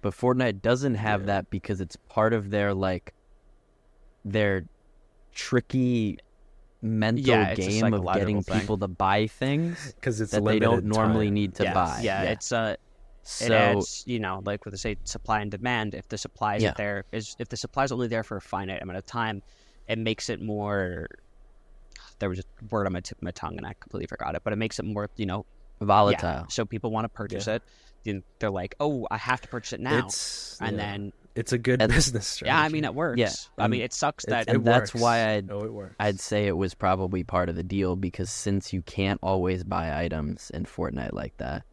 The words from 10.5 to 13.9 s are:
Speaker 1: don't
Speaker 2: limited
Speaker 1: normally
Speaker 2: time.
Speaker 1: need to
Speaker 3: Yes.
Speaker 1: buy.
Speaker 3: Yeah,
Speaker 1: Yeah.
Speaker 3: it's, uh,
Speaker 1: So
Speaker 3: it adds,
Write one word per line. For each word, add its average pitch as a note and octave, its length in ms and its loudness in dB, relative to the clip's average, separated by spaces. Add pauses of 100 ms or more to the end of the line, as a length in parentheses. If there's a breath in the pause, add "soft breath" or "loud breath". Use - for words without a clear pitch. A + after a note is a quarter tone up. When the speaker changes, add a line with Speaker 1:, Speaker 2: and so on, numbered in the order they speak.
Speaker 1:
don't A2+ 180 6
Speaker 2:
limited G2+ 200 0
Speaker 1:
normally A2 300 4
Speaker 2:
time. G2+ 80 2
Speaker 1:
need G#2 220 0
to - 80 0
Speaker 3:
Yes. F2+ 100 0
Speaker 1:
buy. E2+ 280 2
Speaker 3:
Yeah, G2 200 0
Speaker 1:
Yeah. - 80 0
Speaker 3:
it's, - 220 -4
uh, A2+ 240 0 (460)
Speaker 1:
So - 240 -8
Speaker 3:
it A2+ 60 4
adds, A2+ 540 4